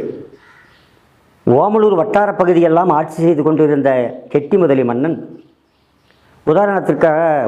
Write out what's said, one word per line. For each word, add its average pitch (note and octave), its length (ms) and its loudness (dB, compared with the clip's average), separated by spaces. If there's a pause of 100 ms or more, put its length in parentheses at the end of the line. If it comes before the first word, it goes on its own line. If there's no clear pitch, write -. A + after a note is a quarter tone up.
(1500)
ஓமலூர் G3+ 480 2
வட்டார G3+ 360 0
பகுதியெல்லாம் E3+ 640 2
ஆட்சி D#3+ 260 -4
செய்து E3 220 2
கொண்டிருந்த D3 460 0 (400)
கெட்டி D3 280 -2
முதலி C#3 260 2
மன்னன், B2 320 -2 (1300)
உதாரணத்திற்காக E3 720 0 (260)